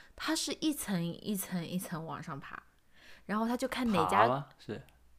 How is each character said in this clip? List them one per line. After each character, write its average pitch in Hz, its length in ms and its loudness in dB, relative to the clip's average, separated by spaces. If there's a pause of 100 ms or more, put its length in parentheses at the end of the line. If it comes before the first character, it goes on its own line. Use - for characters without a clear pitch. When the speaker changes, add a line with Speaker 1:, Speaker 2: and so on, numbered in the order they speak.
(140)
Speaker 1:
他 320 220 0
是 - 240 -2
一 302 140 2
层 175 280 0
一 170 320 -2
层 185 320 -4
一 180 120 -2
层 160 260 -6
往 151 180 -8
上 151 160 -8
爬， - 240 -12 (640)
然 202 140 0
后 226 100 2
他 247 80 2
就 254 100 0
看 247 240 0
哪 175 180 6
家 202 180 6
Speaker 2:
爬 - 20 6
吗？ 139 180 2 (120)
是。 - 240 -8 (360)